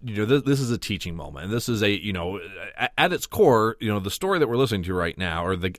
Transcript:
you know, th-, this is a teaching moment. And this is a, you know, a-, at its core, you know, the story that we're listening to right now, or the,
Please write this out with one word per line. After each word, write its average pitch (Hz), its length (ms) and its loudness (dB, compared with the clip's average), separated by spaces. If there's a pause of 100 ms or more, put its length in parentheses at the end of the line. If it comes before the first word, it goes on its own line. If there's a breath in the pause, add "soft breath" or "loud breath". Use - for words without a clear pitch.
you 113 100 -6
know, 107 120 0
th-, 131 180 4
this 139 160 2
is 120 100 -2
a 120 80 0
teaching 87 380 -6
moment. 73 300 -12
And 101 60 -4
this 117 160 -2
is 110 140 0
a, 104 80 4
you 101 220 -2
know, 90 260 -4 (400)
a-, - 220 -2
at 175 120 4
its 147 140 -4
core, 117 540 4
you 113 80 -2
know, 104 100 2
the 98 140 -4
story 190 260 0
that 147 100 4
we're 120 80 0
listening 117 280 2
to 92 100 -2
right 85 240 -2
now, 87 260 -2
or 92 120 0
the, 90 220 -2